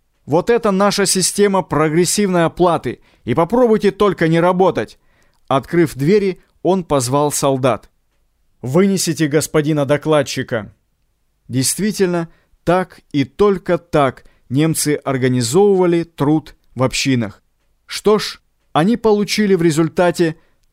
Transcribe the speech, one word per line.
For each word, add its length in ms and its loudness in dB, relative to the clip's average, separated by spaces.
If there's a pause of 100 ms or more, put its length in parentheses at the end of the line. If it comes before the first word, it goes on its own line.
(260)
Вот 240 0
это 220 0
наша 340 0
система 560 0
прогрессивной 840 0
оплаты! 540 -2 (240)
И 100 -2
попробуйте 580 2
только 360 0
не 120 2
работать!» 580 0 (500)
Открыв 460 0
двери, 480 0 (220)
он 200 0
позвал 480 0
солдат. 600 -2 (680)
«Вынесите 680 0
господина 580 -2
докладчика». 880 -2 (720)
Действительно, 840 -2 (340)
так 380 -2 (100)
и 140 0
только 520 0
так 480 -2 (240)
немцы 540 0
организовывали 1000 0
труд 520 -4 (180)
в 80 -6
общинах. 640 -4 (420)
Что 320 0
ж, 240 -10 (320)
они 240 0
получили 560 0
в 80 2
результате 760 0 (380)